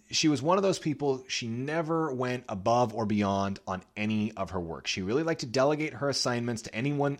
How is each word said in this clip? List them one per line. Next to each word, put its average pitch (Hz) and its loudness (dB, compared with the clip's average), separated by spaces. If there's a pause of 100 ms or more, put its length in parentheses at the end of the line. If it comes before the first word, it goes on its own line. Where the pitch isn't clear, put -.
she - 2
was 143 4
one 175 4
of 196 2
those 190 2
people, 139 0
she - -4
never 151 -2
went 127 -2
above 110 2
or 110 0
beyond 98 2
on 92 -4 (120)
any 107 0
of 95 -6
her 92 -4
work. 82 -6
She 98 -4
really 113 2
liked 160 -2
to 156 -6
delegate 139 0
her 139 -2
assignments 120 -2
to - -12
anyone 143 0